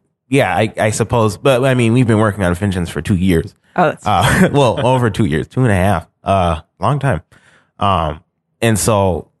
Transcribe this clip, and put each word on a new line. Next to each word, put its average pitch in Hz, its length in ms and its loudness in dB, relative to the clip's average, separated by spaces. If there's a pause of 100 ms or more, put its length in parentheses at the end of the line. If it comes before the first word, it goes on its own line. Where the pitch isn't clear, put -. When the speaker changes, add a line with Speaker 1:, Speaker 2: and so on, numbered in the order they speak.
(300)
Speaker 1:
yeah, 113 260 0
I, 107 220 0
I 107 140 0
suppose, 107 460 0
but, 131 280 0
I 135 80 2
mean, 117 200 2
we've 127 140 2
been 110 120 2
working 104 240 0
on 87 120 0
Fingens 90 340 -4
for - 120 -8
two 98 140 -2
years. 90 380 0 (220)
Speaker 2:
Oh, 160 140 0
that's - 160 -8
Speaker 1:
Uh, 107 440 2
<laughs> - 40 -2
well, 135 320 0
over 123 240 2
two 107 160 -2
years, 73 220 -4
two - 160 -4
and 117 80 2
a 98 40 2
half. 90 320 0 (160)
Uh, 87 380 0 (180)
long 127 200 -2
time. 123 220 -2 (580)
Um, 82 440 -2 (380)
and 113 180 0
so 98 500 0 (100)